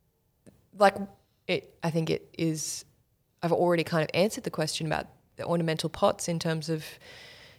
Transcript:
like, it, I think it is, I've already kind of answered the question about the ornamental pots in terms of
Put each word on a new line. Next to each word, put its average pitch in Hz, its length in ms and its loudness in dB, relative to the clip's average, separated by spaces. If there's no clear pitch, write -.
like, 196 160 8
it, - 380 -4
I 165 60 2
think 160 200 0
it - 280 -2
is, 156 480 -4
I've 170 100 0
already 170 320 4
kind 165 180 0
of 147 120 0
answered 214 320 0
the 170 40 -4
question 156 380 -4
about 151 200 -2
the - 80 -10
ornamental 165 460 0
pots - 400 0
in 165 100 -2
terms 160 300 -4
of 156 160 -4